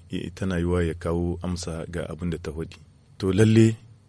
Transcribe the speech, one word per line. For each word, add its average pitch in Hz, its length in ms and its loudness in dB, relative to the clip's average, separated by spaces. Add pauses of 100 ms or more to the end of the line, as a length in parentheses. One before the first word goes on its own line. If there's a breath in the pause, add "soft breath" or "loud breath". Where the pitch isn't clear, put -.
(100)
eh, 90 240 -8
tana 92 240 -4
yiwa 87 260 0
ya 80 100 -2
kawo 87 480 -4
amsa 85 480 -6
ga 85 180 -6
abin 85 220 -8
da 80 80 -4
ta 80 120 -10
faɗi. 80 260 -10 (420)
To 95 140 0
lalle, 110 440 6 (320)